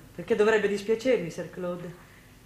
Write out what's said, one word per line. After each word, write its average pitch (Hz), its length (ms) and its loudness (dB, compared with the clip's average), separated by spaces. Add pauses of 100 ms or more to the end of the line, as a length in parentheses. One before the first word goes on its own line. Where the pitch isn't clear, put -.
(140)
Perché 175 220 -2
dovrebbe 208 320 4
dispiacermi, 208 600 0
Sir 165 200 -10
Claude? 175 580 -10 (380)